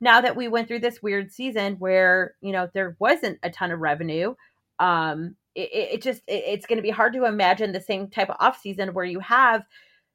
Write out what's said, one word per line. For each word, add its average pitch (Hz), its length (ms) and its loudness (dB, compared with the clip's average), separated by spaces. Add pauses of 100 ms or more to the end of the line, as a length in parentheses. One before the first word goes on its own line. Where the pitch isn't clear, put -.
now 233 180 8
that 240 160 2
we 247 120 -4
went 226 200 -2
through 233 120 -6
this 233 240 -4
weird 202 280 -4
season 214 440 -4
where, 185 680 4
you 196 100 -8
know, 180 220 -2
there 185 260 -4
wasn't 240 440 0
a 180 60 -4
ton 175 220 -4
of 160 80 -6
revenue, 160 540 -2 (460)
um, 160 560 0 (200)
it, 185 160 -6
it, - 220 -2
it 220 80 -6
just, 254 260 -4
it, 196 200 -4
it's 202 180 -6
gonna 220 160 -2
be 208 80 -2
hard 220 240 2
to 254 120 0
imagine 202 460 2
the 185 80 -6
same 196 300 -6
type 196 200 -2
of - 100 -8
off 247 200 2
season 190 340 -6
where 180 120 -4
you 180 140 -6
have 233 440 4 (500)